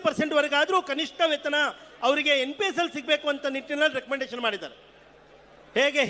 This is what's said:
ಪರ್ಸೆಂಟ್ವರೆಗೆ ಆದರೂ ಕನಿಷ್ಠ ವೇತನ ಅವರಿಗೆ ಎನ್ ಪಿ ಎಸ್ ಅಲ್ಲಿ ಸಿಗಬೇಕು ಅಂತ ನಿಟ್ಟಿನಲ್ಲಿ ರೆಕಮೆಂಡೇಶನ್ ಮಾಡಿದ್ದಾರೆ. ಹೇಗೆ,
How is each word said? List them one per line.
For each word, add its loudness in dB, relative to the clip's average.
ಪರ್ಸೆಂಟ್ವರೆಗೆ 0
ಆದರೂ 2
ಕನಿಷ್ಠ -6
ವೇತನ -2
ಅವರಿಗೆ 2
ಎನ್ -6
ಪಿ 0
ಎಸ್ -4
ಅಲ್ಲಿ -2
ಸಿಗಬೇಕು 0
ಅಂತ -6
ನಿಟ್ಟಿನಲ್ಲಿ 0
ರೆಕಮೆಂಡೇಶನ್ -6
ಮಾಡಿದ್ದಾರೆ. -4
ಹೇಗೆ, 2